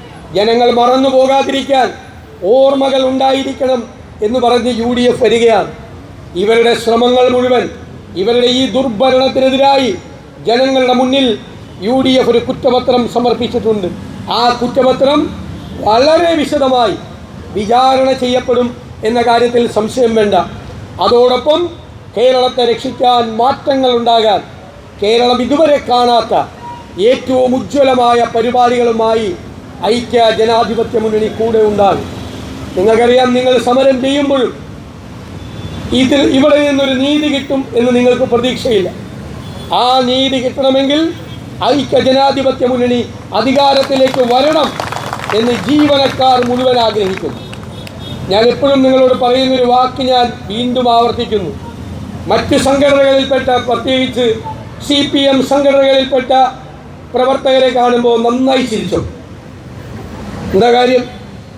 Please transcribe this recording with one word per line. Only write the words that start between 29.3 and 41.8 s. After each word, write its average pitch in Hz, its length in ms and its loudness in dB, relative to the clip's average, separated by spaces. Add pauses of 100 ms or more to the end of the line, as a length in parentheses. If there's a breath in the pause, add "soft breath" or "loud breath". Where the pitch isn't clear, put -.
ഐക്യ 233 520 2
ജനാധിപത്യ 226 600 0
മുന്നണി 214 280 0
കൂടെ 220 320 -2
ഉണ്ടാകും. 202 580 0 (600)
നിങ്ങൾക്കറിയാം, 240 560 4
നിങ്ങൾ 254 260 2
സമരം 254 420 2
ചെയ്യുമ്പോഴും 277 680 -2 (1300)
ഇതിൽ, 269 420 2
ഇവിടെ 294 320 4
നിന്നൊരു 269 260 0
നീതി 294 340 0
കിട്ടും 269 380 -2 (100)
എന്ന് 247 200 2
നിങ്ങൾക്ക് 247 260 4
പ്രതീക്ഷയില്ല. 233 720 0 (840)
ആ 247 240 4
നീതി 262 380 0
കിട്ടണമെങ്കിൽ 269 760 0 (520)
ഐക്യ 262 340 0